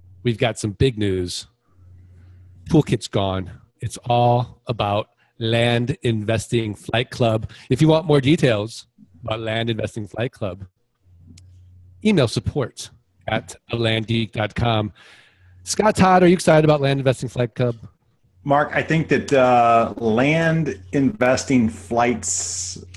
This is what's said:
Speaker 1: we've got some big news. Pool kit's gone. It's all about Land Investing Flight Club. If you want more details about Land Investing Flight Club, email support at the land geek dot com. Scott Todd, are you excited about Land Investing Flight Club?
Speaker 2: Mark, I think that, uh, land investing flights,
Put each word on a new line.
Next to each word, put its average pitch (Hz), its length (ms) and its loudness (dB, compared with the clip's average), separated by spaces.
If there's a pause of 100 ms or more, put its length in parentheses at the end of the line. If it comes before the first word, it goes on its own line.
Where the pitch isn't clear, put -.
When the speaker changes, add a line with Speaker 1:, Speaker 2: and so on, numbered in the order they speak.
(220)
Speaker 1:
we've 120 160 -2
got 113 200 -2
some 107 140 -6
big 123 260 -2
news. 92 480 -4 (1200)
Pool 156 140 6
kit's - 260 -4
gone. 92 420 -2 (300)
It's - 160 -10 (120)
all 120 580 2
about 107 420 -2 (300)
Land 117 640 0
Investing 110 720 -2
Flight - 360 -4
Club. 110 400 -2 (200)
If 131 100 0
you 156 80 4
want 160 180 2
more 147 140 4
details 123 680 0 (380)
about 113 160 -6
Land 113 300 -4
Investing 107 360 -6
Flight 113 260 -8
Club, 95 340 -10 (1400)
email 170 240 2
support - 640 -6 (360)
at - 300 -6 (140)
the 117 60 -4
land 113 300 -2
geek 117 260 -4
dot 107 220 -4
com. 110 380 -2 (720)
Scott - 320 0
Todd, 185 260 4
are 175 60 6
you 180 60 6
excited 156 300 4
about 151 180 2
Land 135 180 0
Investing 131 300 -2
Flight 120 240 -4
Club? 120 220 -2 (680)
Speaker 2:
Mark, 147 280 2
I 147 80 0
think 160 260 0
that, 131 240 0
uh, 120 640 4
land 147 840 0 (140)
investing 127 720 2
flights, - 1120 -4 (200)